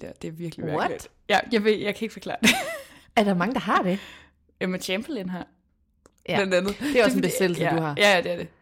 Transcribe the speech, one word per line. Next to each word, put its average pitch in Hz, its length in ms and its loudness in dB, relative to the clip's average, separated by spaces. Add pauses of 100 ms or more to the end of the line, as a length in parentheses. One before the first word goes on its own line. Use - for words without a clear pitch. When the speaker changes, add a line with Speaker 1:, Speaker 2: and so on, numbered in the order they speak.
Speaker 1:
der. - 100 -12 (100)
Det 170 60 -8
er 160 40 -10
virkelig 165 340 -10
Speaker 2:
What? 160 140 -2
Speaker 1:
mærkeligt. - 280 -4 (220)
Ja, 208 100 4 (120)
jeg 214 120 2
ved, 214 100 4
jeg 202 220 -4
kan 226 100 -8
ikke 208 80 -8
forklare - 280 -8
det. 226 80 6 (360)
<laughs> - 300 -14
Speaker 2:
Er 220 80 6
der 202 100 2
mange, 180 200 0
der 254 60 -2
har 208 240 0
det? 190 160 0 (600)
Speaker 1:
Emma 185 160 -2
Chamberlain 190 520 -6
har. 180 180 -10 (840)
Speaker 2:
Ja. 175 60 -2
Speaker 1:
Blandt 196 180 0
andet. 190 260 2
Speaker 2:
Det - 40 -10
er 285 40 -2
også 294 80 -2
Speaker 1:
Det 247 60 6
er 214 40 8
Speaker 2:
en 254 60 4
Speaker 1:
fordi, 196 160 2
Speaker 2:
besættelse, 170 360 0
Speaker 1:
ja, 165 120 2
Speaker 2:
du 165 60 0
har. 147 160 -2
Speaker 1:
Ja, 202 260 6
det 175 80 -4
er 175 60 -4
det. 175 100 -8 (140)